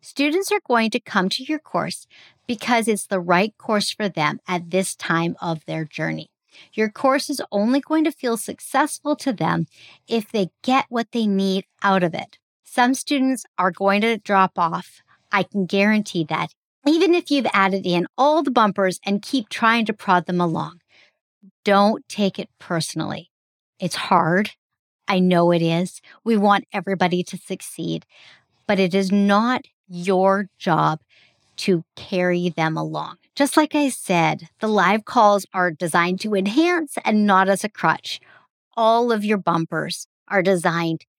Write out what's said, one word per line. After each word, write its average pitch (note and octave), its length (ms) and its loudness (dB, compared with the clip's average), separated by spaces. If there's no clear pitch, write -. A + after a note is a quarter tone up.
Students D4+ 500 -2
are G#4 160 -2
going A3+ 240 2
to B3 80 -4
come F#3+ 300 -2
to - 140 -6
your D4+ 160 -6
course - 460 -6
because A#3 440 -2
it's G#3 180 -2
the F#3+ 140 -2
right F3+ 360 0
course G#3 320 -2
for G#3+ 200 -6
them D3+ 380 -2
at F3 220 -6
this F#3 260 -2
time E3+ 460 -2
of E3 240 -6
their D#3+ 200 -6
journey. D#3+ 440 -8
Your G#3+ 160 -2
course C4+ 400 0
is B3+ 120 -4
only A3+ 280 0
going D#4 240 -2
to D#4 80 0
feel A#3 260 -4
successful - 800 -4
to C#4 180 -4
them E3 320 -2
if A3+ 220 -4
they G3 220 -2
get B3+ 280 0
what A#3 240 -6
they A#3 120 0
need F#3+ 400 0
out F#3+ 220 2
of E3+ 100 0
it. - 240 -12
Some B3 300 2
students C4 520 -2
are F#3 140 2
going G3 300 0
to A3+ 160 0
drop F#3+ 420 2
off. E3+ 420 -4
I G3 120 2
can G3 220 -2
guarantee G3+ 600 0
that, D#3+ 280 -6
even E4 300 4
if E4+ 160 -2
you've C4+ 220 0
added G3 340 2
in F3+ 200 0
all D4+ 260 2
the C#4 80 -2
bumpers G3+ 540 0
and G3+ 160 -2
keep - 280 -4
trying A#3 360 0
to G#3+ 80 -4
prod F3+ 320 0
them F3+ 160 0
along. E3 400 -4
Don't G3+ 460 2
take G3 300 -2
it - 100 -12
personally. - 680 -6
It's F#3 160 -6
hard. F#3 560 0
I F#3+ 120 2
know F3 320 4
it E3+ 100 2
is. E3 400 -2
We A3+ 140 2
want G3+ 340 2
everybody F3+ 520 -2
to - 140 -10
succeed, E3+ 680 -10
but G3+ 120 2
it F#3 140 2
is G3 180 0
not G3+ 540 2
your F#3+ 680 0
job D#3 420 0
to F3 280 0
carry F3+ 540 -2
them D#3+ 280 -2
along. D#3 400 -8
Just C#4+ 220 2
like D4+ 180 2
I D4 140 0
said, E3 600 0
the A3 80 -4
live G#3 380 2
calls G#3 480 4
are F3+ 180 0
designed F3 500 0
to G#3+ 140 -4
enhance D4+ 680 0
and G#3+ 220 2
not F#3+ 240 4
as G3 140 0
a G#3+ 60 -4
crutch. - 500 -2
All A#3 360 4
of G#3 140 0
your G#3+ 120 2
bumpers E3 720 -4
are G3+ 140 0
designed E3+ 640 0